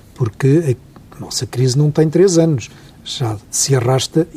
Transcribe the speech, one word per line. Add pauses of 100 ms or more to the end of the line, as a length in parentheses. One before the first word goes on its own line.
(140)
porque (400)
a
nossa
crise
não
tem
três
anos, (340)
já (140)
se
arrasta, (100)